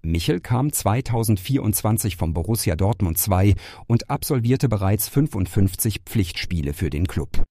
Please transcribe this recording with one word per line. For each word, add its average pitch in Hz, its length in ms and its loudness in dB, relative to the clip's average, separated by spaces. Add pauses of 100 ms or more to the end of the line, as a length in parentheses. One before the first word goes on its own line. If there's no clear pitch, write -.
Michel 82 380 0
kam 127 320 0
zweitausendvierundzwanzig 113 1400 0
vom 82 160 -2
Borussia 85 420 -2
Dortmund 95 440 0
zwei 98 360 4 (320)
und - 240 0
absolvierte 131 580 0
bereits 104 400 0
fünfundfünfzig 104 920 0
Pflichtspiele 85 720 -4
für 73 180 -2
den 76 160 0
Club. - 440 2